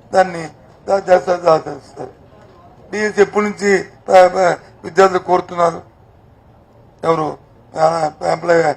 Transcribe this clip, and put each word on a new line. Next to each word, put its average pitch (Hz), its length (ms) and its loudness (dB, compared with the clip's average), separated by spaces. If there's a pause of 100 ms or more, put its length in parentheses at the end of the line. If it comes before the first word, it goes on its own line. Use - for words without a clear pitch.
(140)
దాన్ని 175 360 0 (380)
దా-, 190 220 -2
చేస్తారు, 180 320 2
దా-, 160 260 0
చేస్తారు. 143 460 -16 (800)
డిఎస్సి 208 300 -2
ఎప్పటి 202 240 0
నుంచి 196 380 -2
ప-, 185 520 2
ప-, 180 220 0 (260)
విద్యార్థులు 185 360 0
కోరుతున్నారు? 175 640 -2 (1200)
ఎవరు? 156 340 -2 (400)
అన-, 160 480 -2
ఎంప్లాయ్, 165 400 0 (120)